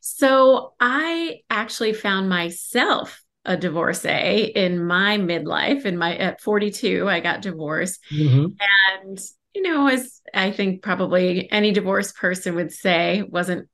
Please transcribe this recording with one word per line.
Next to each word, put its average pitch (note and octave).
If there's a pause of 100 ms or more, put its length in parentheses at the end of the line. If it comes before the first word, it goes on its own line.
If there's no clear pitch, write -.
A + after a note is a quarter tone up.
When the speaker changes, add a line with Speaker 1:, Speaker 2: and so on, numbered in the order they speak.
Speaker 1:
So C4
I D#4+ (100)
actually A3
found F#3+
myself F3+ (240)
a F#3
divorcee E3+
in F3+
my G3
midlife, E3+
in F3+
my, E3+
at F#3+
forty-two, G3+
I F3+
got F3
divorced. E3 (120)
Speaker 2:
Mm-hmm. D3+ (500)
Speaker 1:
And, F#3+ (340)
you G4
know, D4+
as C4 (120)
I F#3+
think F#3+
probably F#3
any G#3
divorced G3
person F3+
would E3+
say, F3
wasn't F3